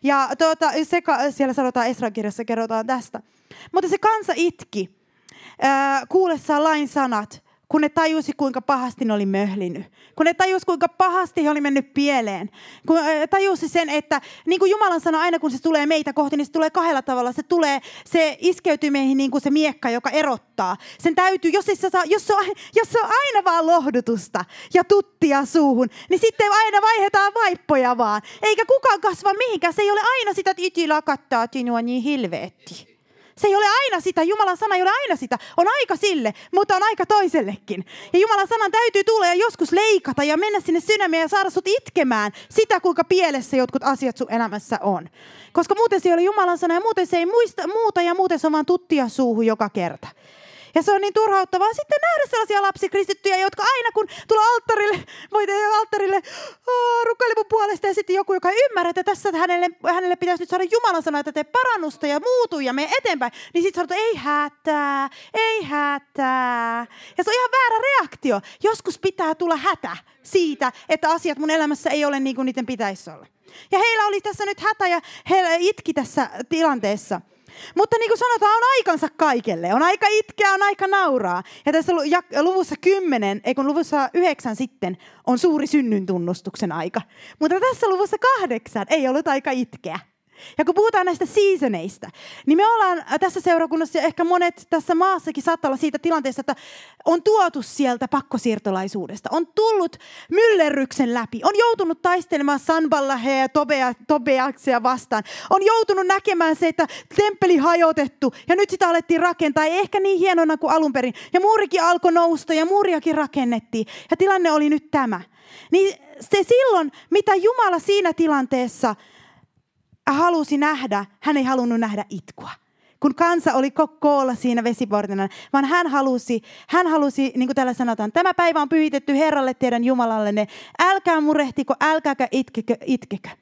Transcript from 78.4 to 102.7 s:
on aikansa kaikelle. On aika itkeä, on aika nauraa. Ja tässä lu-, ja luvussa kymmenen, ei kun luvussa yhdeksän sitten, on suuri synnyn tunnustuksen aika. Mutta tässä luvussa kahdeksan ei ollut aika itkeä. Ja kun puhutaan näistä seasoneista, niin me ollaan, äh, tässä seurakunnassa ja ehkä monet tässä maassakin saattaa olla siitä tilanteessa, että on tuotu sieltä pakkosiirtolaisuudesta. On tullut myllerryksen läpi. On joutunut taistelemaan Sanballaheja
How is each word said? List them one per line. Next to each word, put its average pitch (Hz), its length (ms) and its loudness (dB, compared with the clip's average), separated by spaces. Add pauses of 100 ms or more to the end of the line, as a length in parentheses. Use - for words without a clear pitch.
on 466 60 2 (140)
aikansa 330 400 0
kaikelle. 208 580 0
On 269 80 2
aika 392 280 2
itkeä, 427 420 0
on 381 100 0
aika 403 240 0
nauraa. 254 560 0 (240)
Ja 302 60 0
tässä 330 220 0
lu-, 320 80 0
ja 339 200 0 (180)
luvussa 359 400 0
kymmenen, 277 640 0
ei - 100 0
kun 269 120 -2
luvussa 294 480 0
yhdeksän 302 420 0
sitten, 180 400 -6 (300)
on 247 120 2
suuri 311 280 2
synnyn 220 400 0
tunnustuksen 180 640 -4
aika. 165 280 -4 (400)
Mutta 330 200 2
tässä 480 280 0
luvussa 381 300 0
kahdeksan 254 720 -2
ei 294 180 2
ollut 294 200 0
aika 277 220 -2
itkeä. 233 480 -6 (600)
Ja 311 60 2
kun 311 100 2
puhutaan 415 320 2
näistä 359 200 -2
seasoneista, 254 840 0 (380)
niin 302 100 4
me 403 100 4
ollaan, 403 320 2
äh, 311 80 -10 (140)
tässä 370 200 0
seurakunnassa 330 580 0
ja 285 60 0
ehkä 339 200 -2
monet 349 460 0
tässä 339 240 0
maassakin 339 480 0
saattaa 330 260 -2
olla 269 80 -2
siitä 294 220 -4
tilanteessa, 294 420 -4
että 269 160 -4 (480)
on 330 180 2
tuotu 370 400 2
sieltä 247 460 -2
pakkosiirtolaisuudesta. 208 1200 -4
On 330 140 -2
tullut 427 500 0 (340)
myllerryksen 294 840 2
läpi. 226 300 -6
On 403 140 2
joutunut 415 440 0
taistelemaan 302 560 0
Sanballaheja 277 800 0